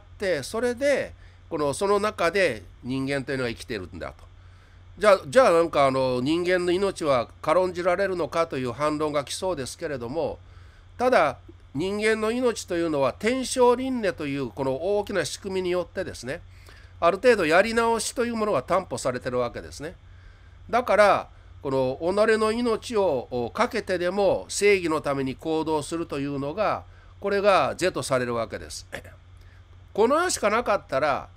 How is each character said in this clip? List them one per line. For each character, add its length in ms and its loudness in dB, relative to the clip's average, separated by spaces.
て、 260 -2
そ 180 -6
れ 120 -2
で、 400 0
こ 80 -6
の、 160 0
そ 140 -2
の 120 4
中 320 0
で 320 0
人 240 -4
間 160 -2
と 80 -8
い 40 -4
う 40 -4
の 40 -2
は 60 -2
生 60 -6
き 100 -16
て 120 -6
る 160 -8
ん 60 -12
だ 140 -10
と。 180 -20
じ 100 2
ゃ 40 8
あ、 160 4
じ 120 4
ゃ 80 8
あ、 40 6
な 100 6
ん 80 2
か、 160 4
あ 60 4
の、 300 0
人 200 0
間 240 0
の 60 0
命 320 0
は 240 2
軽 260 2
ん 60 -4
じ 80 -6
ら 140 2
れ 120 0
る 80 -4
の 120 -2
か 200 -2
と 100 -6
い 80 -4
う 60 -4
反 260 -2
論 140 -2
が 120 -2
来 100 -10
そ 200 -4
う 20 -4
で 100 -8
す 120 -12
け 100 -8
れ 100 -6
ど 120 -8
も、 280 -4
た 120 2
だ、 280 6
人 220 -2
間 220 2
の 140 -2
命 340 -2
と 100 -4
い 60 0
う 80 0
の 120 0
は 120 2
天 320 -2
正 300 4
輪 260 -4
廻 120 0
と 140 -6
い 100 -2
う 120 -4
こ 160 -6
の 320 -2
大 80 -2
き 80 -8
な 100 0
仕 160 -8
組 160 -6
み 60 -2
に 100 -2
よ 120 0
っ 40 -10
て 160 -8
で 100 -10
す 120 -14
ね、 160 -8
あ 100 4
る 80 0
程 200 6
度 80 2
や 160 6
り 120 2
直 260 2
し 140 -6
と 120 -2
い 40 -4
う 60 -6
も 100 -2
の 60 0
が 100 2
担 240 0
保 120 -8
さ 140 -2
れ 80 -4
て 120 -8
る 80 -2
わ 120 -2
け 100 -12
で 100 -14
す 100 -14
ね。 140 -12
だ 140 0
か 140 2
ら、 300 4
こ 100 -6
の 300 0
己 360 2
の 140 2
命 460 -2
を、 340 0
お、 200 -4
か 180 0
け 120 -4
て 160 -4
で 140 -2
も 380 2
正 280 4
義 120 -2
の 100 0
た 160 -2
め 80 -2
に 120 -4
行 280 -2
動 180 0
す 160 -8
る 100 -6
と 120 -6
い 60 -4
う 140 -6
の 140 -6
が、 300 -2
こ 100 -4
れ 120 0
が 360 4
是 140 0
と 120 -6
さ 160 0
れ 60 -2
る 80 -4
わ 140 -2
け 120 -10
で 100 -14
す。 220 -16
<clears throat> 1040 -20
こ 140 2
の 140 4
世 80 0
し 100 -4
か 100 2
な 140 0
か 120 0
っ 120 -4
た 120 -2
ら、 380 -2